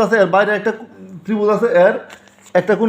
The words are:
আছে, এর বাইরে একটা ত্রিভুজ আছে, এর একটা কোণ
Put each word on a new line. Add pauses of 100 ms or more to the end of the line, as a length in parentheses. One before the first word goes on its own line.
আছে,
এর
বাইরে
একটা (520)
ত্রিভুজ
আছে, (160)
এর (680)
একটা
কোণ